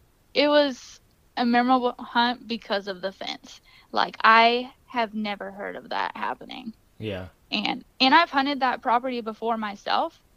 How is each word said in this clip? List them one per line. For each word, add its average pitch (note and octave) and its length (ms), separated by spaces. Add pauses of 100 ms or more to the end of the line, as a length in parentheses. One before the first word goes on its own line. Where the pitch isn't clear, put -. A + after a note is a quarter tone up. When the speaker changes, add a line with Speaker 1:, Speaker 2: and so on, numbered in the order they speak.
(340)
Speaker 1:
it C#4+ 140
was D4 520 (360)
a B3 80
memorable B3 540
hunt A#3+ 480
because G#3 400
of F#3 140
the F#3+ 120
fence. - 480 (320)
Like, - 300
I A#3 480 (160)
have A3 280
never G3+ 360
heard G3 260
of - 140
that - 260
happening. - 560 (260)
Speaker 2:
Yeah. F#2+ 280 (240)
Speaker 1:
And, - 340 (160)
and C4 140
I've E4+ 160
hunted C#4 300
that B3+ 220
property B3 380
before A3 360
myself. G#3+ 640 (180)